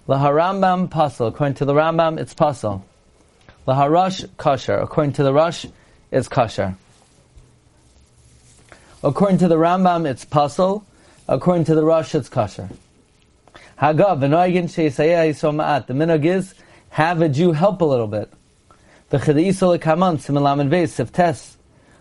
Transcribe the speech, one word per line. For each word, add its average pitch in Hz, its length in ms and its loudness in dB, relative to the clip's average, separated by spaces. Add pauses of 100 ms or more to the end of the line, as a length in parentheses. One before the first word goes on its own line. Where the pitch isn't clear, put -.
Laharambam 175 800 0
Pasal, 147 400 -2
according 139 280 -4
to 139 100 -2
the 143 80 0
Rambam, 160 440 0
it's 139 140 -10
Pasal. 110 500 -2 (840)
Laharash 160 580 0 (120)
Kasher, 131 440 -2
according 147 300 -2
to 147 100 -2
the 135 120 2
Rush, 160 320 0 (440)
it's 131 160 0
Kasher. 98 500 -2 (2250)
According 185 360 2
to 175 100 2
the 165 80 4
Rambam, 170 520 2
it's 131 160 -8
Pasal. 185 600 0 (440)
According 165 360 0
to 160 100 2
the 156 100 4
Rush, 160 300 0
it's 143 160 -4
Kasher. 101 440 -6 (1040)
Hagav, 156 420 2
V'noigin 170 440 2
Sheisayeh 160 640 0
Yisrael 151 260 -2
Ma'at. 151 320 -2
The 127 60 -8
minhag 156 320 0
is, 185 300 -2 (340)
have 160 320 -2
a 165 80 2
Jew 160 240 2
help 175 300 0
a - 20 2
little 127 220 0
bit. 104 260 -8 (800)
The 143 80 0
Chedisah 175 600 2
Lekaman, 165 380 0
Siman 143 240 -2
Lamed 143 320 0
Beis, 170 160 2
Sif - 240 -8
Tes. - 460 -2 (420)